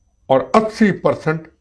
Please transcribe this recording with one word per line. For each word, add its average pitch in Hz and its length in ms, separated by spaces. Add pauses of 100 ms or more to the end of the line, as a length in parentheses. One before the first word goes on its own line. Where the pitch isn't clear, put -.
(300)
और 131 260
अस्सी 220 360
परसेंट 156 680